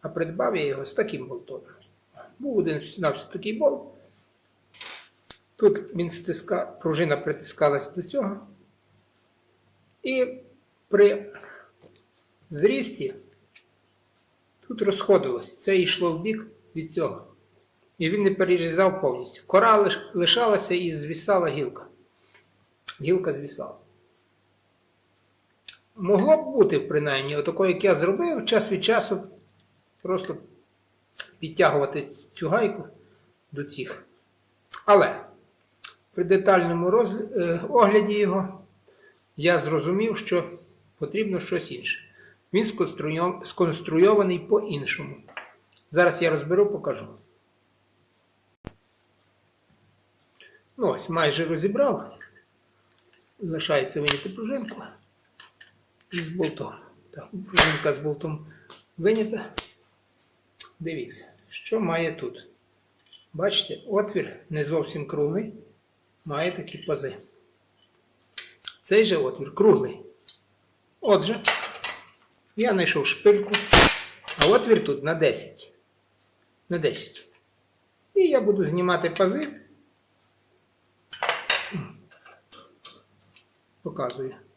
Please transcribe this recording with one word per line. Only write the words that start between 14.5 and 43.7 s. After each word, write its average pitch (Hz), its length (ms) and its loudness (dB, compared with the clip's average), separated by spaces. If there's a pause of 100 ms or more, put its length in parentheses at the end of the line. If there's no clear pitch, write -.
тут - 140 -6
розходилось. 185 760 2
Це 190 220 0
йшло 175 340 0
в 160 100 -6
бік 220 240 -6 (300)
від 160 180 -10
цього. 110 320 -4 (720)
І 160 120 0
він 202 120 0
не 196 80 4
перерізав 180 680 2
повністю. 123 460 -4
Кора 214 360 6
лиш-, - 320 0
лишалася 196 600 2
і 180 180 0
звісала 160 560 0
гілка. 143 380 -6 (1120)
Гілка 170 320 0
звісала. - 440 -10 (2250)
Могло 208 400 4
б 311 80 4
бути, 214 360 4
принаймні, 147 560 -2
отако, 170 300 0
як 185 180 0
я 185 100 6
зробив, 226 500 0
час - 280 2
від 185 120 -4
часу 220 380 0 (800)
просто 190 340 -6 (1040)
підтягувати 147 680 0 (260)
цю 160 140 -8
гайку 208 360 0 (680)
до 143 120 -10
цих. - 420 -10 (800)
Але 196 380 6 (920)
при 185 100 -2
детальному 180 680 4
розгля-, 214 500 0
е, 170 280 0
огляді 208 500 4
його 190 460 -2 (720)
я 165 220 4
зрозумів, 170 580 0
що - 420 -4 (400)
потрібно 185 420 -4
щось - 320 -6
інше. - 280 -8 (520)
Він 214 120 2
сконструйов-, 175 800 -2
сконструйований 180 920 2